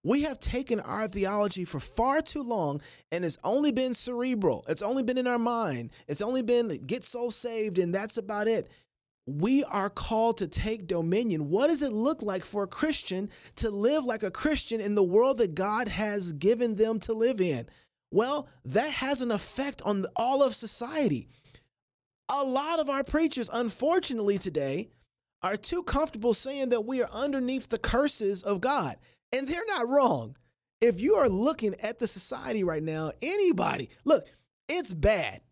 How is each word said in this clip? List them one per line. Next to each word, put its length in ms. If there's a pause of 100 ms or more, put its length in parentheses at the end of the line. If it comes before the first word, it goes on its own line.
We 220
have 140
taken 420
our 280
theology 560
for 160
far 400
too 220
long, 400 (280)
and 140
it's 180
only 300
been 220
cerebral. 720
It's 140
only 200
been 140
in 100
our 120
mind. 540 (160)
It's 120
only 220
been 420
get 200
soul 260
saved, 480
and 160
that's 240
about 300
it. 200 (580)
We 380
are 240
called 500
to 100
take 380
dominion. 640
What 200
does 140
it 100
look 280
like 240
for 200
a 40
Christian 640 (260)
to 140
live 340
like 180
a 80
Christian 500
in 140
the 80
world 360
that 160
God 340
has 440
given 440
them 240
to 140
live 260
in? 260 (460)
Well, 360 (180)
that 240
has 320
an 80
effect 520
on 200
the, 120
all 280
of 120
society. 760 (1000)
A 140
lot 360
of 100
our 120
preachers, 500
unfortunately 840
today, 520 (520)
are 140
too 260
comfortable 520
saying 360
that 140
we 180
are 80
underneath 580
the 100
curses 640
of 180
God. 360 (360)
And 160
they're 180
not 220
wrong. 480 (440)
If 200
you 140
are 140
looking 520
at 180
the 80
society 560
right 200
now, 280 (120)
anybody, 680 (160)
look, 220 (420)
it's 240
bad. 480 (120)